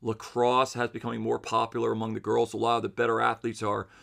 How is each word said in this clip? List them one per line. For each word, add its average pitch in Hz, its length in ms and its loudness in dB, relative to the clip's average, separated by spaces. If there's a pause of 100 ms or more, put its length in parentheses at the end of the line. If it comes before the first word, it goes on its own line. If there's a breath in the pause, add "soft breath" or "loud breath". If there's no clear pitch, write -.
Lacrosse 120 720 2
has 120 160 -2
becoming 117 300 -6
more 117 200 0
popular 113 500 0
among 110 240 -4
the 107 60 -6
girls. 113 320 2
A 110 40 -8
lot 117 200 2
of 110 80 -2
the 104 40 -2
better 117 320 0
athletes 113 400 -2
are 107 280 -2 (140 soft breath)